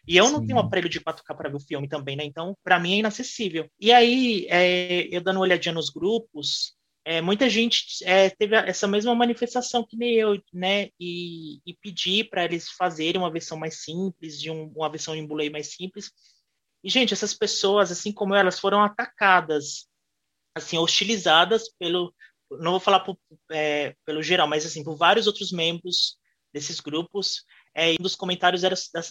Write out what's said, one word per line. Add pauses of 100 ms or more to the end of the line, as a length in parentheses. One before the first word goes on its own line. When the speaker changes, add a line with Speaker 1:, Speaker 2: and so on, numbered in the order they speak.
Speaker 1:
E
eu
não
Speaker 2:
Sim.
Speaker 1:
tenho
um
aparelho
de
quatro
K
pra
ver
o
filme
também,
né?
Então,
pra
mim
é
inacessível. (120)
E
aí,
é,
eu
dando
uma
olhadinha
nos
grupos, (320)
é,
muita
gente,
é,
teve
a,
essa
mesma
manifestação
que
nem
eu, (100)
né? (100)
E,
e
pedir
pra
eles
fazerem
uma
versão
mais
simples,
de
um,
uma
versão
em
Blu-ray
mais
simples. (720)
E,
gente,
essas
pessoas,
assim
como
eu,
elas
foram
atacadas, (640)
assim,
hostilizadas (100)
pelo, (380)
não
vou
falar
por, (360)
é, (100)
pelo
geral,
mas,
assim,
por
vários
outros
membros (360)
desses
grupos, (280)
é,
e
um
dos
comentários
era (180)
da, (100)